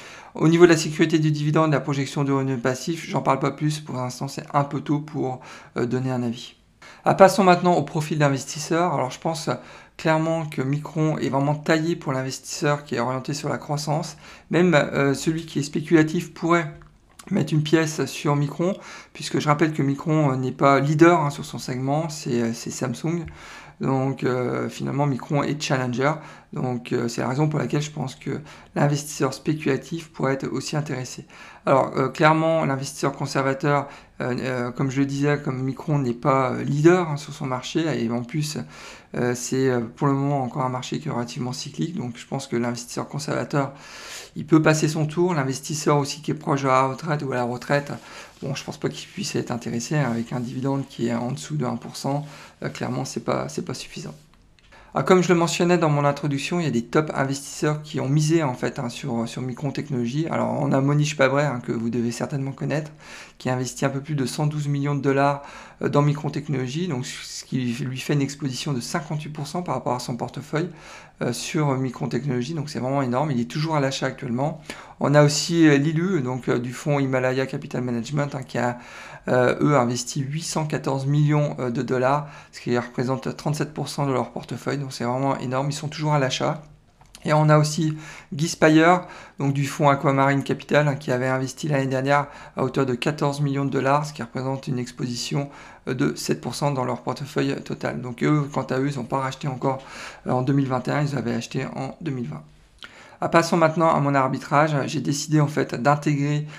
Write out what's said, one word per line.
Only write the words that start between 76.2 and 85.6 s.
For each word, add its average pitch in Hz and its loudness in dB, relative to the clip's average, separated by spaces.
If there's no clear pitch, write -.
donc, 123 -2
euh, 131 2
du 123 -4
fonds 143 0
Himalaya 131 2
Capital 139 -6
Management, 135 -2
hein, 135 -8
qui - -6
a, 123 0
euh, 127 4
eux, 147 6
investi 123 0
huit 143 -4
cent 156 -4
quatorze 135 -2
millions, 147 4
euh, 127 -2
de 117 -2
dollars, 131 2
ce - -18
qui 120 0
représente 131 -2
trente-sept 151 -2
pour 147 -6
cent 143 -2
de 139 2
leur 120 0
portefeuille, 135 -6
donc 135 -8
c'est - -6
vraiment 131 0
énorme. 131 -2